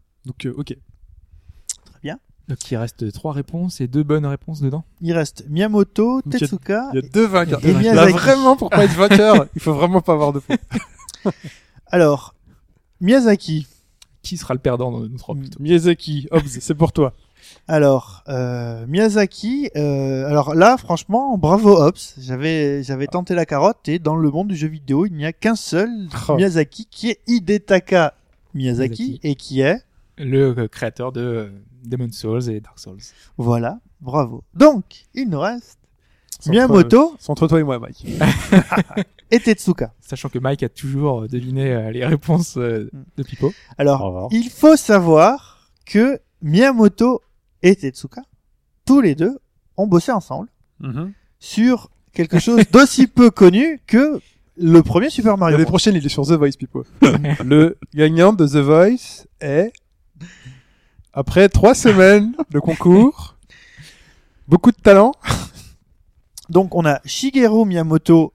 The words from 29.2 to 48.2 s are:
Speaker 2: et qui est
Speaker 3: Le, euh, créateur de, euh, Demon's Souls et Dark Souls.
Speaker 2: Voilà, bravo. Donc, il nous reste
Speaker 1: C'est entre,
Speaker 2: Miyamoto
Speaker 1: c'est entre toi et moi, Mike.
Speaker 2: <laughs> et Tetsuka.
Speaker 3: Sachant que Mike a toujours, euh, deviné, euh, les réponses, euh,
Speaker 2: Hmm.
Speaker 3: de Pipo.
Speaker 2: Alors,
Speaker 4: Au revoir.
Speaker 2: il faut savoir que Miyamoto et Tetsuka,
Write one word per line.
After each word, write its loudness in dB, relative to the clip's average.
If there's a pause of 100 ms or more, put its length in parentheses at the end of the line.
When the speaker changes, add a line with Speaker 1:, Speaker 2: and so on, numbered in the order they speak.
Speaker 2:
et -4
qui -6
est 0 (360)
Speaker 3:
Le, 0
euh, -4
créateur -10
de, -8
euh, -8 (360)
Demon's -10
Souls -6
et -8
Dark -20
Souls. -20 (380)
Speaker 2:
Voilà, -4 (220)
bravo. -6 (100)
Donc, -2
il -8
nous -6
reste -10 (600)
Speaker 1:
C'est -8
entre, -2
Speaker 2:
Miyamoto 4
Speaker 1:
c'est -12
entre -2
toi 2
et 0
moi, -6
Mike. -18
Speaker 2:
<laughs> -2
et 4
Tetsuka. -4
Speaker 3:
Sachant -14
que -10
Mike -6
a -4
toujours, -6
euh, -10
deviné, -6
euh, -6
les -8
réponses, -2
euh, -6
Speaker 2:
Hmm. -20 (140)
Speaker 3:
de -8
Pipo. -6 (240)
Speaker 2:
Alors, 0
Speaker 4:
Au -6
revoir. -8
Speaker 2:
il -2
faut 4
savoir 2 (160)
que 0 (220)
Miyamoto 2 (400)
et 4
Tetsuka, -12 (640)